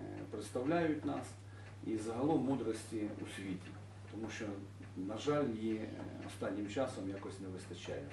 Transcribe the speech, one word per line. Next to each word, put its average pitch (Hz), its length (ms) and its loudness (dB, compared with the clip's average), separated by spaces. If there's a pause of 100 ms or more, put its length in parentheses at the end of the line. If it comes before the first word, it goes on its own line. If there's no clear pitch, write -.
(320)
представляють 151 760 4
нас, 135 200 0 (640)
і 110 100 2
загалом 123 480 4
мудрості 113 560 2 (200)
у 95 40 -4 (100)
світі. 95 360 -4 (400)
Тому 107 240 -4
що, 113 100 -2 (520)
на 110 200 -2
жаль, 147 280 6 (160)
її, 110 140 4
е, 107 140 -2 (380)
останнім 101 420 -2
часом 127 400 0
якось 95 300 -6
не 95 80 -6
вистачає. - 540 -6 (120)